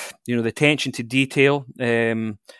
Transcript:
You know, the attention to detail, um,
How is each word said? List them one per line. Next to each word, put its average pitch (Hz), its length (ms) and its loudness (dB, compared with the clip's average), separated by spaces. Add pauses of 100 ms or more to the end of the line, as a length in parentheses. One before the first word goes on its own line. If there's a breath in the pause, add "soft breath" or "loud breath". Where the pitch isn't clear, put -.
(260 loud breath)
You 120 100 -2
know, 117 60 0
the 113 80 -2
attention 147 440 2
to - 100 -6
detail, 135 640 2 (140)
um, 113 600 0 (200 loud breath)